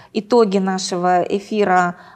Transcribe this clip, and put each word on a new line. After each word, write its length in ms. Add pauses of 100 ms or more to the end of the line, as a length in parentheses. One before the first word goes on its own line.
(120)
итоге 480
нашего 640
эфира 720 (200)